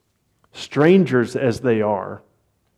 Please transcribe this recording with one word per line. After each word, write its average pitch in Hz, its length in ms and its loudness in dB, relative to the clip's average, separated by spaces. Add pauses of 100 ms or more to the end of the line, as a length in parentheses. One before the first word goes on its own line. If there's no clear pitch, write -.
(520)
strangers 139 840 2
as 123 260 -2
they 117 200 -2
are, 101 420 -6 (560)